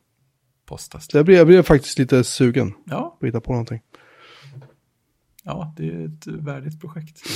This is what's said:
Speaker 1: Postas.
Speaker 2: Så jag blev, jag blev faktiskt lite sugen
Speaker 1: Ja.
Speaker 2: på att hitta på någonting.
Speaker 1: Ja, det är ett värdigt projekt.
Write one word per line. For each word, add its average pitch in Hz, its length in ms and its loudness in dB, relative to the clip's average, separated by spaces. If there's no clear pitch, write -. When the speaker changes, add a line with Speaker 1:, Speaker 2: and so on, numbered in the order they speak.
Speaker 1:
Postas. - 460 -20
Speaker 2:
Så 147 60 0
jag 151 80 4
blev, 185 120 8
jag 160 100 6
blev 180 160 8
faktiskt - 360 0
lite 127 240 2
sugen 120 500 0
Speaker 1:
Ja. 247 340 -10
Speaker 2:
på - 60 -8
att - 20 -2
hitta 117 140 -6
på - 100 -10
någonting. 120 300 -8
Speaker 1:
Ja, 156 340 -12
det 160 120 -8
är 165 160 -10
ett 156 220 -16
värdigt 147 540 -12
projekt. 156 400 -18